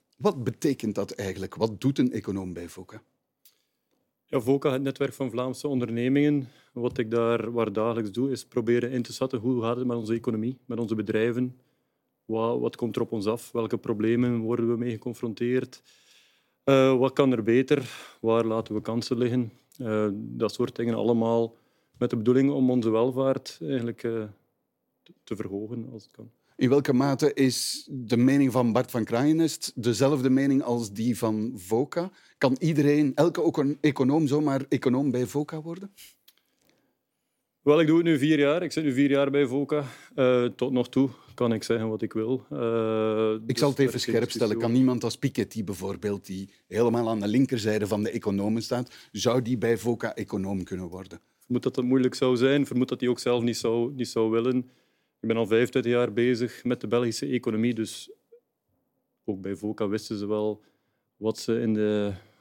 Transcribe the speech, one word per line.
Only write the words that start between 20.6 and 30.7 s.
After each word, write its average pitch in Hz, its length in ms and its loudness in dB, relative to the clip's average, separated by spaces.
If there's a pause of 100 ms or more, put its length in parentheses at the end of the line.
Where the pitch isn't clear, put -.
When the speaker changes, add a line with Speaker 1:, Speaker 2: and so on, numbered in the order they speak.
Speaker 2:
dingen 117 180 -2
allemaal 113 640 0 (420)
met 123 120 -2
de 120 80 -2
bedoeling 127 340 4
om 131 200 2
onze 117 180 2
welvaart 127 720 0
eigenlijk, 120 420 -4
eh, 113 200 -4 (800)
te, - 100 -20 (100)
te 113 120 -8
verhogen, 107 580 -8
als 107 100 -18
het - 80 -20
kan. 113 180 -20 (260)
Speaker 1:
In 127 140 2
welke 139 240 4
mate 139 400 2
is - 580 -2
de 123 260 -2
mening 135 340 4
van 120 200 2
Bart 123 200 0
van 113 120 -2
Kraaienest 147 720 0
dezelfde 127 540 2
mening 135 340 4
als 120 300 -4